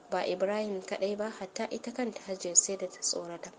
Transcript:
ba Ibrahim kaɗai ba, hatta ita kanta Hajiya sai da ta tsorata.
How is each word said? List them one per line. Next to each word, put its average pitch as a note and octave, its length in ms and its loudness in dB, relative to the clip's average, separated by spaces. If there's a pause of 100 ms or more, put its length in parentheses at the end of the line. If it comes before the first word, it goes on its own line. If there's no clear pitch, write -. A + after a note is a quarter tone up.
ba F3+ 160 2
Ibrahim G3 560 2
kaɗai G3+ 360 0
ba, G#3 120 0
hatta A3 400 -4
ita A3+ 220 -4
kanta A#3 360 -2
Hajiya F#3 280 -4
sai G3 220 6
da F#3+ 100 -2
ta - 120 -10
tsorata. E3+ 600 -2